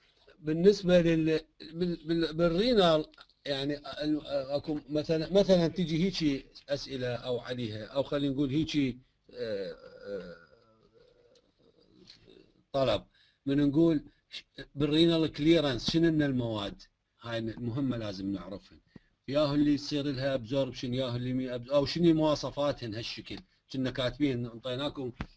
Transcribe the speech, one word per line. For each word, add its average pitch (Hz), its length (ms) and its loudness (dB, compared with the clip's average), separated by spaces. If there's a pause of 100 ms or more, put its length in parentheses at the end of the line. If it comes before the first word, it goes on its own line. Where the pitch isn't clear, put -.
(400)
بالنسبة 175 640 6
لل-، 160 400 2 (320)
بال-، 165 340 -4
بال-، 160 260 0
بالرينال، 170 720 4 (400)
يعني، 139 320 -4
ال-، 143 480 -4
اكو 143 540 -4 (100)
مثلًا، 156 440 -2
مثلًا 185 340 6
تجي 165 360 0
هيجي 156 420 0 (240)
اسئلة 135 380 -6
او 123 320 -4
عليها، 113 460 -6
او 135 180 -2
خلينا 143 300 -2
نقول 135 160 0
هيجي، 135 500 0 (340)
آه، 98 420 -6 (320)
آه، 90 280 -10 (2500)
طلب 117 320 0 (400)
من 143 240 2
نقول 160 340 4 (260)
ش-، - 140 -16 (320)
بالرينال 160 560 2
كليرنس 147 600 2
شنو 165 200 4
من 151 120 2
المواد؟ 113 580 -2 (400)
هاي 117 160 -6
المهمة 120 600 -4
لازم 98 340 -6
نعرفها. 92 460 -10 (500)
ياهو 143 260 2
اللي 147 200 4
يصير 139 320 -2
لها 135 280 -2
ابزوربشن، 127 600 -2
ياهو 123 220 -2
اللي 123 180 -4
مي 127 220 -4
أبز-، 123 160 -8
او 143 140 4
شنو 165 280 4
مواصفاتهن 143 840 0
هالشكل؟ 110 440 -10 (340)
كنا 131 180 -2
كاتبين 123 540 -2
انطيناكم 127 640 -8 (240)